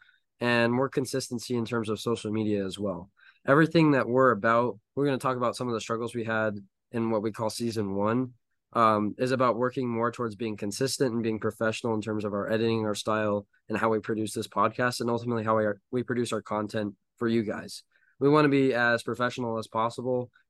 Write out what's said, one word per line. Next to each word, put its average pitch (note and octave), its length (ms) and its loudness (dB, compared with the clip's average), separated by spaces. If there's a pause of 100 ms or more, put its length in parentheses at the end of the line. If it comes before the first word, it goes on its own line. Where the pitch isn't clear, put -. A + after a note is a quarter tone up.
(380)
and A#2+ 340 4
more B2+ 160 0
consistency B2+ 680 -4
in A#2 80 -2
terms A2+ 240 -4
of G#2+ 100 -2
social A2+ 320 -4
media G#2+ 340 0
as F#2+ 140 -8
well. F#2+ 320 -6 (340)
Everything D#3 460 6
that A#2+ 180 4
we're B2+ 220 6
about, A2+ 480 2 (160)
we're C#3+ 120 0
gonna C3 120 0
talk C3 180 -2
about A#2+ 200 -2
some B2+ 100 -4
of A#2+ 80 -2
the G#2+ 60 -2
struggles A2+ 340 -6
we A#2 80 -4
had A2 340 0 (360)
in A2+ 180 -2
what G#2+ 120 0
we A2 100 -2
call A2 180 -4
season G#2+ 460 -4
one, A#2+ 380 0 (400)
um, G#2+ 440 4
is B2+ 140 0
about B2 240 2
working B2 320 -2
more A#2 240 0
towards A2+ 240 -6
being G#2+ 200 -6
consistent A#2+ 560 -2
and A#2 120 -2
being A2 160 -2
professional A2 540 -2
in G#2+ 80 -2
terms G#2+ 220 -4
of G2+ 100 -4
our G2+ 180 -4
editing, A2+ 320 2
our G#2+ 100 -2
style, G#2+ 540 -2 (200)
and A2 80 -4
how A2+ 120 2
we A2 100 2
produce G#2+ 340 -4
this A2 140 -6
podcast, A2+ 540 0
and A#2 100 -2
ultimately A#2 320 -2
how A2 140 2
we G#2+ 80 4
are, G#2 160 -2 (100)
we B2 140 -2
produce A#2+ 280 -2
our G#2+ 100 -4
content G#2+ 520 -4 (220)
for A#2+ 100 -2
you A#2 160 2
guys. F#2 400 -8 (380)
We C3+ 80 4
wanna D3+ 200 6
be C3+ 260 4
as A#2+ 280 2
professional A#2+ 560 -4
as A2 80 -8
possible B2 640 -2 (200)